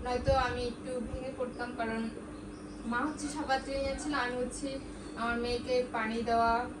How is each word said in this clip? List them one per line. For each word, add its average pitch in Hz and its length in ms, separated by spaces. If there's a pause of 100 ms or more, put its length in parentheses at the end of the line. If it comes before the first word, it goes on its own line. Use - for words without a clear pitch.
নয়তো 247 300
আমি 247 300
একটু 247 360
ভেঙে 262 380
পড়তাম। 240 400
কারণ 226 320 (760)
মা 233 120
হচ্ছে 294 300
সাবান 269 400
নিয়ে 269 360
ছিল, 294 100
আমি 247 220
হচ্ছে 269 440 (380)
আমার 233 200
মেয়েকে 240 540
পানি 226 300
দেওয়া 233 480 (100)